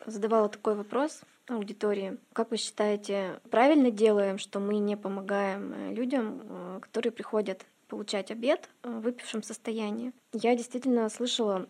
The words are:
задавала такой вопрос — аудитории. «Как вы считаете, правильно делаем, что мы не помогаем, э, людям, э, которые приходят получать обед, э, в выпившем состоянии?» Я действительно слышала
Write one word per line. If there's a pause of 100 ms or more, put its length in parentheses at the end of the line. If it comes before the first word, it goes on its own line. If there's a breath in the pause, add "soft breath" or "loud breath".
задавала
такой
вопрос — (280)
аудитории. (160)
«Как
вы
считаете, (120)
правильно
делаем,
что
мы
не
помогаем,
э,
людям,
э,
которые
приходят (240)
получать
обед, (140)
э,
в
выпившем
состоянии?» (220)
Я
действительно
слышала